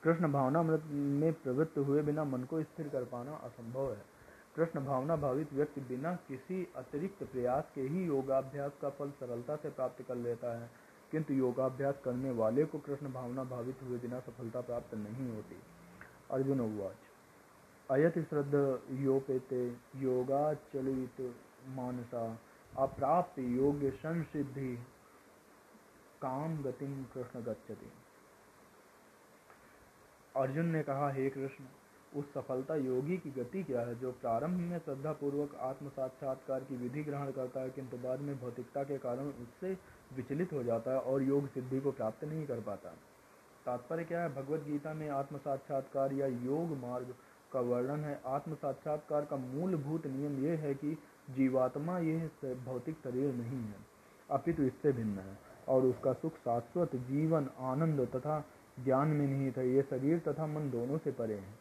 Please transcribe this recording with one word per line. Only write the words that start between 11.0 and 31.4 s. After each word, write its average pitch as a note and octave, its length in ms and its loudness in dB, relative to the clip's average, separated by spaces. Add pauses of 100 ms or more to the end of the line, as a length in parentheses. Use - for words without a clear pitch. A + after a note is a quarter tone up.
किंतु D#3 240 0
योगाभ्यास C3 600 2 (100)
करने C3 260 0
वाले A#2+ 340 4
को D#3 140 -4
कृष्ण C#3+ 340 -6
भावना B2+ 320 -4
भावित B2 320 -6 (120)
हुए B2 100 -2
बिना B2 220 -6
सफलता A#2+ 400 -8
प्राप्त A#2+ 340 -6
नहीं A2+ 420 -4
होती। G#2 200 -10 (760)
अर्जुन C3+ 300 2
उवाच, G#2 360 -2 (960)
अयति D#3+ 320 6
श्रद्धयोपेते C3+ 1500 2 (220)
योगाचलित C3 1400 0 (340)
मानसा, B2 720 -4 (400)
अप्राप्य C#3 640 2
योग्य C3+ 480 4
संसिद्धि C3+ 880 -4 (1400)
काम C#3+ 400 -2
गतिम C3+ 400 -4
कृष्ण B2 380 -8
गच्छति। A2+ 520 -8 (2500)
अर्जुन C3+ 300 2
ने D#3+ 160 2
कहा, C#3+ 300 0
"हे C3+ 180 2
कृष्ण, C3+ 340 -6 (520)